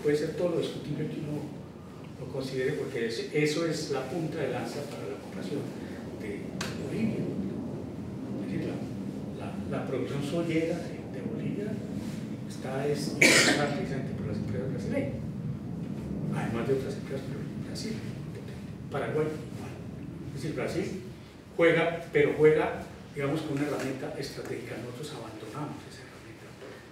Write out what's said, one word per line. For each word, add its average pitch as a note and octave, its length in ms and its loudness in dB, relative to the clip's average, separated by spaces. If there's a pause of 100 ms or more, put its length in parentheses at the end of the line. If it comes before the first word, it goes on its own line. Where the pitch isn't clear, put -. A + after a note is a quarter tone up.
puede D3 140 6
ser D#3 200 0
todo E3+ 200 4
lo C#3 40 4
discutible D3 480 -2
que - 120 -4
uno D3 200 -2 (800)
lo C3+ 120 -6
considere, C3 400 0
porque - 360 0
es, G3 240 -2
eso D3+ 340 4
es - 240 0
la C#3 180 0
punta D#3+ 300 -2
de C3+ 100 2
lanza - 400 -2
para - 200 -6
la C3+ 120 -4
ocupación - 400 -4 (600)
de - 280 -4 (360)
Bolivia. - 440 2 (1120)
Es - 120 -2
decir, - 160 0 (680)
la, - 80 -4
la, G2 320 -2
la - 80 -2
producción C#3 380 0
soyera E3 520 2
de, - 200 -4 (160)
de - 80 -6
Bolivia - 480 -2 (800)
está C#3 380 -2
es, D3 220 2
impulsada - 680 8
precisamente - 380 -2
por - 140 -4
las - 100 -2
empresas - 340 -2
brasileñas, - 420 0 (1200)
además - 320 0
de - 80 4
otras - 200 0
empresas, - 340 -4
pero - 120 -4 (260)
Brasil, - 280 -4 (960)
Paraguay, D3+ 380 0
igual. - 460 -6 (600)
Es - 80 -4
decir, D#3 140 -2
Brasil F#3+ 460 -2 (540)
juega, E3 560 8
pero D3 260 8
juega, D#3 440 8 (320)
digamos, C#3+ 280 2
con C#3 160 0
una D3 80 4
herramienta C3+ 520 -2
estratégica. A#2+ 640 -6
Nosotros A#2+ 400 -6
abandonamos A2 640 -6
esa - 240 -12
herramienta - 400 -14 (440)